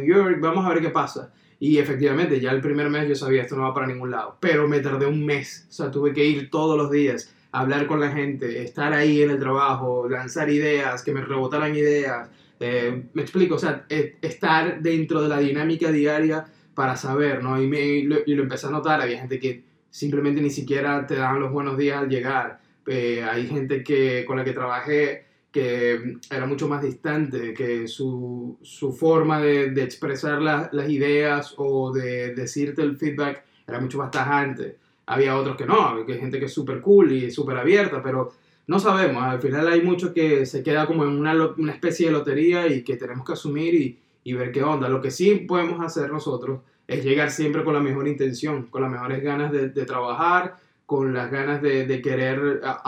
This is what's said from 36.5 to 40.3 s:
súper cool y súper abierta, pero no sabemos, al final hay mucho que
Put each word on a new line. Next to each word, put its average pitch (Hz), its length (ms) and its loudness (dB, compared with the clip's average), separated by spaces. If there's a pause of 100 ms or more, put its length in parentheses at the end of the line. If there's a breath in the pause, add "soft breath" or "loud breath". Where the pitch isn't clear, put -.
súper 135 280 -4
cool 190 300 8
y 123 200 0
súper 127 260 -4
abierta, 156 460 2
pero 131 280 -2 (360 loud breath)
no 185 100 2
sabemos, 190 460 2
al 127 180 -2
final 143 260 2
hay 170 140 6
mucho 175 320 0
que 151 320 4